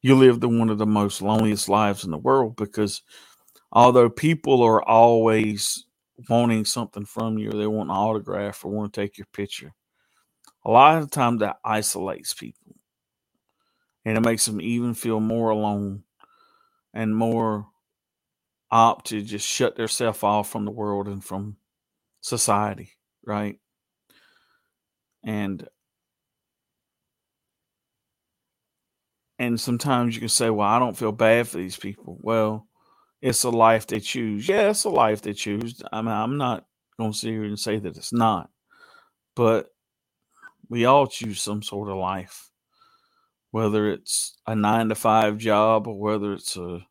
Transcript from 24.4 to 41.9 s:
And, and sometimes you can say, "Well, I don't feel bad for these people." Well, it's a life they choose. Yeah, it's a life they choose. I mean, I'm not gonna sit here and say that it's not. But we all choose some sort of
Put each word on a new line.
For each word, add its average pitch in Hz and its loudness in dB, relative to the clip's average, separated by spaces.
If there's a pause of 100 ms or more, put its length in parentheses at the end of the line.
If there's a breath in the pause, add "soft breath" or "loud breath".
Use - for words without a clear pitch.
And, 104 -6 (3750)
and 120 -2
sometimes 120 -2
you - -10
can 113 -6
say, 117 0
"Well, 104 0
I 113 4
don't 120 -2
feel 110 -2
bad 117 4
for - -10
these 92 -8
people." 98 -14
Well, 110 -2 (540)
it's 127 -2
a 123 0
life 113 4
they 110 -4
choose. 110 -4
Yeah, 202 4
it's 208 -2
a 214 -2
life 113 2
they 104 -8
choose. 110 -8 (100)
I 110 -6
mean, 113 -4
I'm 113 -4
not 123 -4 (320)
gonna 110 -4
sit 113 -6
here 110 -6
and 104 -8
say 107 -4
that 92 -10
it's - -12
not. 113 0 (840 soft breath)
But 113 2 (960 loud breath)
we 117 -2
all 135 6
choose 107 -10
some 104 -6
sort 101 -10
of 95 -8